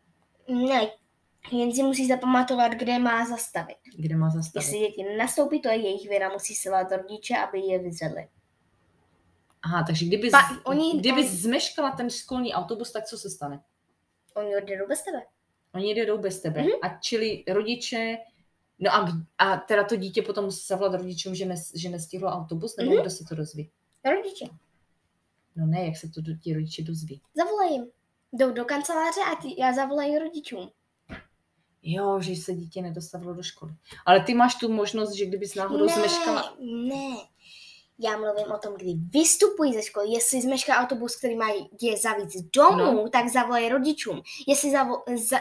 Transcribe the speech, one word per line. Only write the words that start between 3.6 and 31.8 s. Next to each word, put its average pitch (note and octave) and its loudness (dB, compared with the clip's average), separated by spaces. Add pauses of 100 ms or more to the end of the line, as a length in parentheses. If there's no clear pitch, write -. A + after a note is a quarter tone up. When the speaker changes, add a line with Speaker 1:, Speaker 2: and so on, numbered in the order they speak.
Speaker 2:
Kde D#3 -2
má D#3+ 4
zastavit. D#3+ -2
Speaker 1:
Jestli E3+ 0
děti G#3 -2
nenastoupí, B3+ 0
to B3+ -2
je A3 2
jejich G3+ -4
vina, G3 0
musí G3 -6
si - -4
volat F#3+ 0
rodiče, G3+ -6
aby G3+ -2
je F#3+ 0
vyzvedli. D#3+ -8 (1300)
Speaker 2:
Aha, E3 0
takže E3 0
kdyby G#3 0
Speaker 1:
Pa-, C4 8
Speaker 2:
z-, - -12
Speaker 1:
oni, D4+ 2
Speaker 2:
kdyby C4 4
Speaker 1:
oni C4 2
Speaker 2:
zmeškala A#3+ 0
ten A#3+ -6
školní B3 -4
autobus, A#3 -6
tak A3 -6
co A3 -12
se F#3 -10
stane? C#3+ -10 (720)
Speaker 1:
Oni G#3 -2
odjedou G3 -6
bez - -2
tebe. D4 -6 (520)
Speaker 2:
Oni G3 -2
odjedou G#3+ 0
bez F#3+ -4
tebe. D#3 -2
Speaker 1:
Mhm. E4 4 (120)
Speaker 2:
A F3+ 0
čili A3 -4
rodiče, A3+ -2 (600)
no G3 2
a, F#3+ 2 (260)
a F#3+ 4
teda G#3 2
to G#3+ 0
dítě F#3+ -2
potom G3+ -4
musí F#3+ -6
zavolat F#3+ 0
rodičům, F#3 -6
že F#3 -4
nes-, F3 -6 (100)
že F3 -8
nestihlo F3 -6
autobus, E3+ -6
nebo B3+ 0
Speaker 1:
Mhm. A4 6
Speaker 2:
kdo F#3 -2
se - -10
to D#3+ -10
dozví? D3+ -10 (340)
Speaker 1:
Rodiče. F#4+ -2 (1120)
Speaker 2:
No D#3+ 0
ne, E3+ 0
jak D#3+ -4
se D#3+ -14
to D#3+ -12
do-, D#3+ -8
ti E3 -4
rodiče D#3 -4
dozví? D#3+ -8 (160)
Speaker 1:
Zavolej F4+ 0
jim. B3 -4 (460)
Jdou B3+ 2
do A#3+ -4
kanceláře D#4+ -2 (120)
a - -2
ti-, C4 -10
já B3+ 4
zavolají C#4+ 0
rodičům. D4+ -8 (1120)